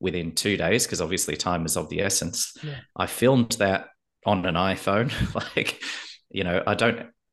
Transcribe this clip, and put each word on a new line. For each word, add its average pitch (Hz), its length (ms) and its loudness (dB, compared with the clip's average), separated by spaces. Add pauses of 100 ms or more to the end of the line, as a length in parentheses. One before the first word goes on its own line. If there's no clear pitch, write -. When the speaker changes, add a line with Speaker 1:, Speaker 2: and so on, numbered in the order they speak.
Speaker 1:
within 85 340 -2
two 101 220 2
days, 92 300 2
'cause 85 140 -4
obviously 82 360 -2
time 85 300 0
is - 100 -2
of 80 120 -2
the 87 140 -2
essence. - 600 -2
Speaker 2:
Yeah. 143 180 -10 (160)
Speaker 1:
I 95 100 0
filmed 123 460 4
that 98 360 2 (380)
on 98 200 4
an 87 80 2
iPhone. 98 560 2 (240)
<laughs> - 0 - (220)
Like, - 260 -2 (480)
you 98 140 -4
know, 90 220 0
I 104 80 4
don't 117 320 2 (260)